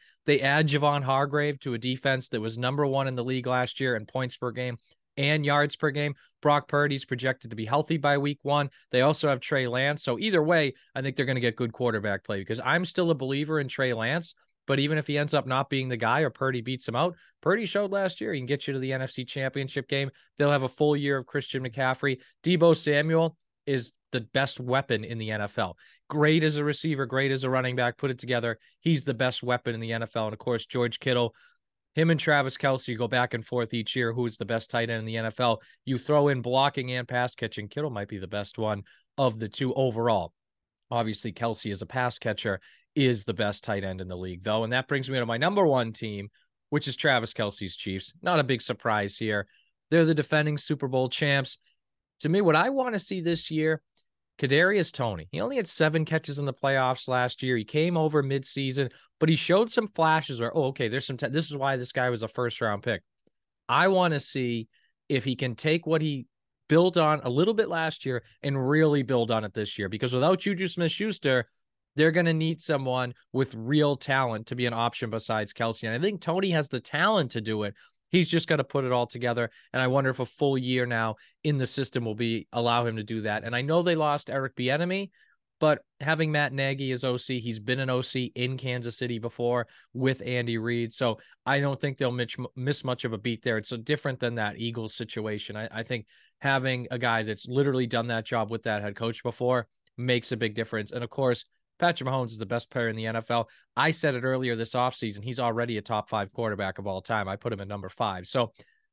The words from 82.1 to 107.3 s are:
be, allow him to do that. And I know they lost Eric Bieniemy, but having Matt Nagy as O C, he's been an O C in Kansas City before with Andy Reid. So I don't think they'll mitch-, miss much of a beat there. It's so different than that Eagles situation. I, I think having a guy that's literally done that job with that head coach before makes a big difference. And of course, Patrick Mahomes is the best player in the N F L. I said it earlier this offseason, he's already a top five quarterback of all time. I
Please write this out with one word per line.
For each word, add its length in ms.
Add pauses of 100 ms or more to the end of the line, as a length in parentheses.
be, 380
allow 340
him 100
to 60
do 200
that. 220
And 120
I 60
know 200
they 140
lost 340
Eric 240
Bieniemy, 560 (500)
but 200 (180)
having 320
Matt 220
Nagy 400
as 100
O 140
C, 240
he's 180
been 220
an 100
O 100
C 360
in 200
Kansas 400
City 220
before 480 (260)
with 320
Andy 320
Reid. 380
So 240 (260)
I 140
don't 220
think 180
they'll 140
mitch-, 240 (180)
miss 300
much 200
of 80
a 60
beat 240
there. 160
It's 100
so 80
different 440
than 160
that 220
Eagles 360
situation. 640
I, 160
I 100
think 240 (340)
having 520
a 60
guy 260
that's 240
literally 400
done 180
that 180
job 280
with 100
that 200
head 120
coach 300
before 420 (300)
makes 340
a 60
big 180
difference. 380
And 100
of 80
course, 340 (360)
Patrick 280
Mahomes 240
is 60
the 80
best 240
player 180
in 80
the 100
N 80
F 160
L. 180 (280)
I 160
said 240
it 80
earlier 320
this 180
offseason, 480
he's 160
already 380
a 60
top 260
five 240
quarterback 460
of 100
all 120
time. 280
I 80